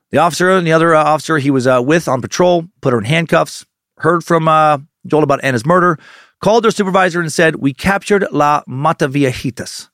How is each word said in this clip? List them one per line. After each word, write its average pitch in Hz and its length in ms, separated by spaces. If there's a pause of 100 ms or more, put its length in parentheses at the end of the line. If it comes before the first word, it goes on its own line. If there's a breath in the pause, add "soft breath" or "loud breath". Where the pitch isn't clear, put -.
The 120 80
officer 175 320
and 185 160
the 160 60
other, 165 240
uh, 156 80
officer 151 340
he 139 140
was, 131 160
uh, 127 180
with 160 220
on 123 160
patrol 175 420 (160)
put 135 100
her 123 80
in 101 60
handcuffs, 160 580 (360)
heard 165 240
from, 165 240
uh, 156 320 (280)
told 156 160
about 139 200
Anna's 123 220
murder, 175 340 (420 loud breath)
called 220 220
their 220 80
supervisor 185 500
and 160 100
said, 160 260
"We 135 160
captured 196 580
La 147 360
Mataviejitas." 139 1300